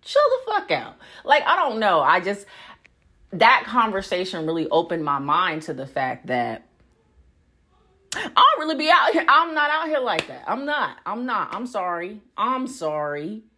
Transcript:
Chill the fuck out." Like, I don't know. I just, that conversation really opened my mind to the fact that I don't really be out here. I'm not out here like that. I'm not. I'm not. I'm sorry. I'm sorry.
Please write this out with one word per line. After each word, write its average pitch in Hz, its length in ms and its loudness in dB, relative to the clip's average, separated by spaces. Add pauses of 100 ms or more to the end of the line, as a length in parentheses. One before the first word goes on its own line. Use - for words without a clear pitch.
Chill - 260 2
the 494 240 0
fuck - 180 -2
out." 120 260 -4 (280)
Like, 294 220 4
I - 100 4
don't 269 240 0
know. 190 200 4
I 160 200 4
just, 202 240 -6 (880)
that 220 340 4
conversation 190 800 -2
really 160 220 -2
opened 170 360 2
my 143 140 0
mind 156 440 0
to 160 100 -10
the 135 140 -8
fact 127 400 -6
that 120 400 -4 (1500)
I - 200 -8
don't 587 260 6
really 311 160 -2
be 302 140 0
out 349 220 4
here. 330 140 0
I'm 320 280 4
not 294 160 0
out 311 180 -2
here 302 120 -2
like 220 280 -4
that. - 180 -16
I'm 247 180 -6
not. 285 420 -4
I'm 233 200 -6
not. 214 280 -4
I'm 226 120 -8
sorry. 180 540 -6 (160)
I'm 262 320 -2
sorry. 151 760 -6 (160)